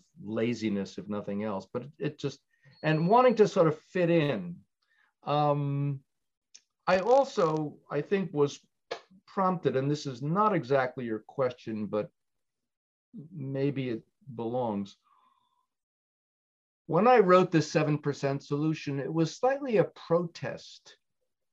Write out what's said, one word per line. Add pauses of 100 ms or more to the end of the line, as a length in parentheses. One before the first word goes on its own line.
(220)
laziness,
if
nothing
else.
But
it,
it
just, (420)
and
wanting
to
sort
of (140)
fit
in. (680)
Um, (840)
I
also, (140)
I
think,
was (680)
prompted,
and
this
is
not
exactly
your
question,
but (1200)
maybe
it (320)
belongs. (1900)
When
I
wrote
the
seven
percent
solution,
it
was
slightly
a
protest (560)